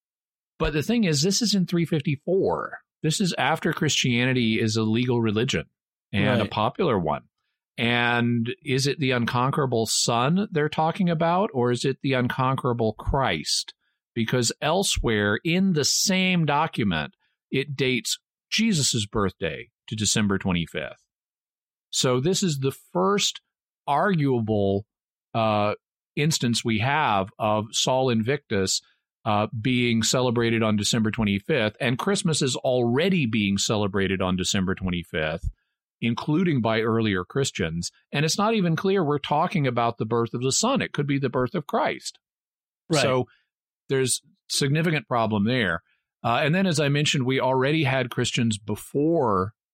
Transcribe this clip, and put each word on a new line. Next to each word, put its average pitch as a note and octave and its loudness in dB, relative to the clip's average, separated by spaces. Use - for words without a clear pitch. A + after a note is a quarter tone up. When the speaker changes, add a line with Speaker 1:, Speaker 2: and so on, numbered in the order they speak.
Speaker 1:
But D#3+ 0
the D3 0
thing A#3 2
is, D3+ 2
this G3 2
is G#3 0
in F#3 2
three E3+ 0
fifty-four. C#3+ 0
This D#3 0
is F3+ 0
after D#3 0
Christianity B2 2
is A2 2
a A2+ 2
legal A#2+ 2
religion A2 0
and G#2 2
a G#2 2
Speaker 2:
Right. G2 -4
Speaker 1:
popular A#2 0
one. D2 -2
And A#2+ 0
is C3 0
it - -2
the C3 0
unconquerable B2 0
sun C#3+ 0
they're D3+ 0
talking E3 0
about, E3+ 0
or B2 2
is A#2+ -2
it C3+ -2
the C3+ 0
unconquerable B2 0
Christ? - -2
Because A#2 0
elsewhere A#2+ 0
in F#3 2
the D3 0
same F#3 2
document, C3 -2
it C3+ -4
dates B2+ -2
Jesus's D3+ 0
birthday F#2 -4
to - -6
December G#2 0
twenty-fifth. E2+ -4
So B2+ 2
this F3+ 0
is D3+ 0
the C3+ -2
first G3 0
arguable, B2 2
uh, G#2+ 2
instance C#3 0
we A2+ 0
have A#2 0
of G#2+ 0
Sol C3 0
Invictus A2 -2
uh, G#2+ 0
being A#2+ 0
celebrated A#2 0
on G#2+ 2
December G#2+ 0
twenty-fifth, G#2+ 0
and B2+ -2
Christmas F#3 -2
is B2+ 0
already C3+ 0
being G#2 0
celebrated G2 0
on F#2 0
December F#2 -2
twenty-fifth, E2+ -4
including D3+ 0
by A2 0
earlier A2 0
Christians. - -4
And D3 0
it's D#3+ -2
not G#3+ 0
even F3 0
clear G3 0
we're C#3+ 0
talking D3+ -2
about A#2 0
the A#2 -4
birth A#2 0
of A#2+ -6
the C3 0
Son. B3+ 0
It F3+ -4
could D3 -2
be C#3 -2
the C3+ -2
birth B2+ -2
of D#3 -4
Christ. A3 -4
Speaker 2:
Right. D3+ 2
Speaker 1:
So B2+ 2
there's C3 0
significant D3+ 0
problem A2 2
there. G#2+ 0
Uh, A#2+ 0
and D3+ 2
then, F#3+ 2
as D3+ 0
I C#3+ 2
mentioned, C#3+ 0
we C3 0
already C3 2
had B2+ 0
Christians A#2 -2
before, G#2+ -2